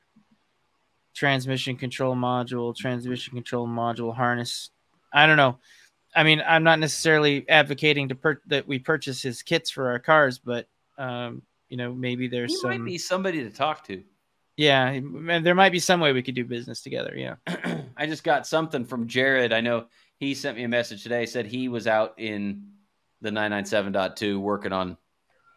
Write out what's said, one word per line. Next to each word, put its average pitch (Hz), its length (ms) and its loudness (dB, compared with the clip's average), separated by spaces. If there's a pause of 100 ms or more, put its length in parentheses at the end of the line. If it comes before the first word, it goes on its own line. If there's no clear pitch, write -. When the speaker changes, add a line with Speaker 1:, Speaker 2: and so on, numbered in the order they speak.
(1160)
Speaker 1:
transmission 131 640 -2
control 127 380 -4
module, 123 640 -4
transmission 123 580 -6
control 120 320 -6
module 117 480 -4
harness. 120 560 -2 (420)
I 147 140 6
don't 156 100 6
know. 131 220 4 (560)
I 160 80 6
mean, 156 240 6
I'm 160 160 4
not 160 160 6
necessarily 151 720 2
advocating 143 600 4
to 131 60 -6
pur-, 143 320 -2
that 139 220 -2
we 135 100 -2
purchase 135 420 -4
his 123 220 -8
kits - 260 -2
for 131 220 -2
our 120 80 -2
cars, 143 400 4
but, 120 300 -8 (280)
um, 123 460 -8 (260)
you 127 80 -12
know, 123 160 -6
maybe 123 360 -4
there's 123 320 -4
Speaker 2:
He 131 60 -2
might 123 100 -2
Speaker 1:
some 117 80 -6
Speaker 2:
be 165 140 -6
somebody 180 440 -2
to 107 80 -8
talk 147 380 -4
to. 92 140 -10 (540)
Speaker 1:
Yeah, 139 300 4
and 156 580 -2
there 175 100 6
might 190 180 8
be 175 60 0
some 175 220 2
way 143 140 4
we 123 80 0
could 127 120 -8
do 123 120 -4
business 120 340 -10
together. 127 340 -8
Yeah. - 200 -8 (120)
Speaker 2:
<clears throat> 170 360 -6 (140)
I 147 100 -4
just 156 180 -8
got 147 220 0
something 156 400 -2
from 117 200 -6
Jared. 127 460 2
I 113 80 2
know 117 280 0 (300)
he 139 160 -4
sent 135 220 -6
me 123 80 -6
a 117 40 -4
message 117 340 -2
today. 117 240 -2
Said 117 180 -4
he 127 240 -6
was 117 180 -6
out 110 320 2
in 101 480 -6 (540)
the 110 100 -6
nine 107 200 -2
nine 101 160 -2
seven 98 260 0
dot 92 240 -2
two 101 240 -2
working 101 320 -4
on 92 240 -4 (600)